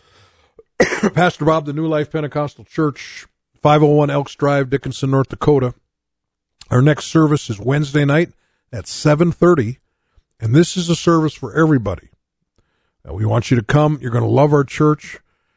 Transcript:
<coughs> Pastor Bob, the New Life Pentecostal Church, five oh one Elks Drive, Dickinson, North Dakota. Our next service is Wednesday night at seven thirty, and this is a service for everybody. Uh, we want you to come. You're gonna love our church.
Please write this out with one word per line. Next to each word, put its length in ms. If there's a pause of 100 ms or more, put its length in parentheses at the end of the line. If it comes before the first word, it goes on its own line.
(800)
<coughs> 340
Pastor 320
Bob, 200
the 80
New 140
Life 240
Pentecostal 540
Church, 640 (340)
five 200
oh 60
one 220
Elks 260
Drive, 340
Dickinson, 420
North 180
Dakota. 440 (1000)
Our 100
next 240
service 440
is 100
Wednesday 460
night 260 (400)
at 160
seven 440
thirty, 460 (600)
and 160
this 200
is 140
a 60
service 380
for 200
everybody. 560 (1000)
Uh, 60
we 120
want 260
you 60
to 60
come. 380
You're 100
gonna 140
love 280
our 100
church. 560 (380)